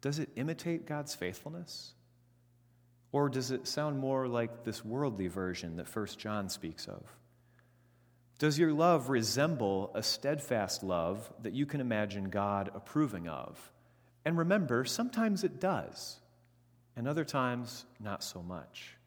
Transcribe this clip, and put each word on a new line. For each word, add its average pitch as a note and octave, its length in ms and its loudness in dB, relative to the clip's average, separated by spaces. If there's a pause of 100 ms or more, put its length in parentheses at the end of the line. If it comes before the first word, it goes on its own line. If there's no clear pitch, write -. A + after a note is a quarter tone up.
Does D3 160 0
it C#3+ 180 -2
imitate E3 480 -2
God's D3 300 -4
faithfulness? - 800 -8 (1160)
Or C#3+ 160 4
does B2+ 220 0
it C3 160 0
sound D3 320 0
more C3+ 300 0
like A#2 360 0
this A2 200 -4
worldly A2 440 0
version F2+ 480 -4
that E2+ 120 -8
First G#2 300 -6
John G#2 300 -4
speaks - 380 -8
of? - 160 -12 (1400)
Does D3+ 200 4
your D#3+ 140 6
love D#3 360 6
resemble A2+ 840 2
a A2 80 0
steadfast B2+ 800 0
love F#2 500 0 (100)
that A2 100 -4
you C3+ 120 0
can C#3+ 160 -4
imagine G2+ 500 0
God G2+ 440 0
approving G2 540 0
of? - 440 -10 (520)
And E3 120 2
remember, E3 480 4
sometimes A3 600 0
it C#3+ 160 0
does, - 600 -2 (760)
and A#2+ 100 -2
other D3+ 180 0
times B2 600 0 (160)
not G#2 240 -6
so - 180 -8
much. F2 540 -12 (100)